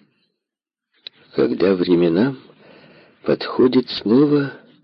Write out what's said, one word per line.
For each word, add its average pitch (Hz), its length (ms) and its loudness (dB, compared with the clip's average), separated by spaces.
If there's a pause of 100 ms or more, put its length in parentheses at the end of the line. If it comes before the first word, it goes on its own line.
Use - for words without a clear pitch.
(1300)
Когда 110 400 0
временам 87 640 0 (840)
подходит - 680 0
слово 139 640 0 (320)